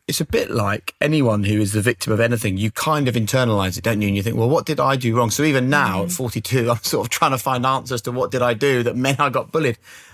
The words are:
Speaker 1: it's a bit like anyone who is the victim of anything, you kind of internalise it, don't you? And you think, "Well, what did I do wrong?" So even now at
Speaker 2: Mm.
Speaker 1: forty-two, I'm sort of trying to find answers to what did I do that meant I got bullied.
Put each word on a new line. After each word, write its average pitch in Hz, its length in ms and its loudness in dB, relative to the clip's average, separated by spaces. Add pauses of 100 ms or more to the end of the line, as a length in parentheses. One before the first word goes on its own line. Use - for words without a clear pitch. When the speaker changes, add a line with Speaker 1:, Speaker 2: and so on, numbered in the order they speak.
Speaker 1:
it's - 140 -2
a 160 40 -4
bit - 260 -2
like 104 500 -2
anyone 135 420 2
who 104 160 2
is 101 140 0
the 107 80 0
victim 113 320 0
of 104 60 2
anything, 113 380 0
you 104 140 -2
kind 151 360 -2
of 120 80 0
internalise 107 600 0
it, 90 60 -8
don't 110 180 0
you? 104 60 0
And 101 80 0
you 98 80 0
think, 113 140 -4
"Well, 113 120 2
what 151 160 2
did 147 140 -2
I 135 160 2
do 123 200 0
wrong?" 120 160 2
So 147 120 0
even 135 260 2
now 120 340 2
at 123 60 -4
Speaker 2:
Mm. - 40 -6
Speaker 1:
forty-two, 120 580 -2
I'm 113 120 -2
sort 110 220 -2
of - 40 -8
trying 151 220 0
to 131 60 2
find 123 280 -2
answers 127 380 -2
to 123 80 -6
what 123 200 -2
did 127 100 0
I 120 120 2
do 127 300 2
that 117 120 -2
meant 131 240 0
I 143 100 2
got - 220 -4
bullied. 143 260 0 (360)